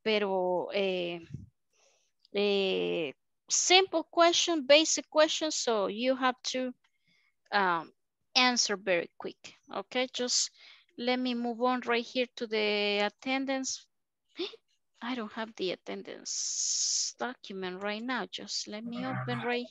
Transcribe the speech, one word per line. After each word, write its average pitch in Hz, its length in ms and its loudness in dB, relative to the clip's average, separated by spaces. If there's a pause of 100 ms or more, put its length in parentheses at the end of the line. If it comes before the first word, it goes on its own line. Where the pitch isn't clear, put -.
Pero, 190 680 2
eh, 180 480 -2 (1120)
eh, 185 800 0 (340)
simple 359 640 4
question, 339 540 4
basic 302 440 6
question, 311 420 2
so 208 380 0
you 240 260 0
have 254 280 0
to, 254 300 -4 (800)
um, 175 400 2 (440)
answer 240 400 4
very 190 420 0
quick, - 380 -14 (180)
okay? 247 400 -4
Just - 380 -2 (460)
let 247 200 0
me 254 160 -2
move 240 280 -4
on 247 240 2
right 233 200 2
here 247 300 -2
to 240 120 -6
the 208 520 2
attendance. 262 880 -2 (480)
<gasps> - 680 -12
I 240 140 -4
don't 214 160 -8
have 220 240 -8
the 180 160 -2
attendance - 1500 -4
document 190 640 -8
right 208 220 -4
now. 240 220 -2
Just - 420 -8
let 214 160 -10
me 240 220 -6
open 247 360 -4
right 240 300 -2